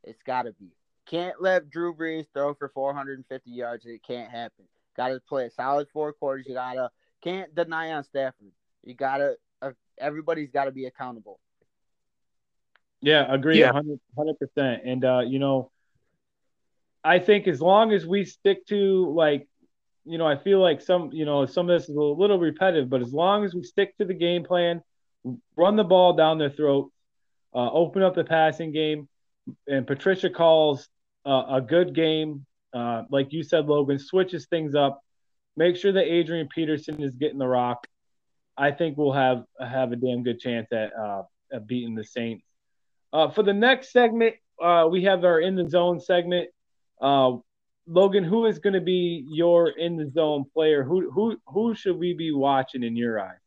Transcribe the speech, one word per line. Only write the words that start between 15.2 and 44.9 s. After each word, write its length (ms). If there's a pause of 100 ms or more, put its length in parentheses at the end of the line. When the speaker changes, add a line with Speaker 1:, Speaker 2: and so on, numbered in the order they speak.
Speaker 2:
you 180
know, 320 (1300)
I 160
think 300
as 100
long 340
as 140
we 200
stick 400
to, 480
like, 340 (560)
you 140
know, 80
I 100
feel 240
like 220
some, 280
you 140
know, 220
some 240
of 100
this 80
is 80
a 60
little 360
repetitive, 520
but 100
as 140
long 300
as 100
we 80
stick 340
to 80
the 80
game 320
plan, 380 (720)
run 200
the 80
ball 280
down 240
their 140
throat, 420 (640)
uh, 160
open 320
up 120
the 100
passing 460
game, 380 (580)
and 200
Patricia 420
calls, 580 (380)
uh, 240
a 140
good 320
game, 500 (300)
uh, 340
like 240
you 100
said, 220
Logan, 340
switches 480
things 280
up, 280 (540)
make 200
sure 160
that 120
Adrian 440
Peterson 540
is 140
getting 220
the 100
rock. 380 (720)
I 140
think 260
we'll 140
have, 320 (140)
have 340
a 40
damn 260
good 160
chance 320
at, 240
uh, 280 (280)
at 160
beating 280
the 100
Saints. 400 (680)
Uh, 160
for 140
the 100
next 380
segment, 460 (260)
uh, 260
we 140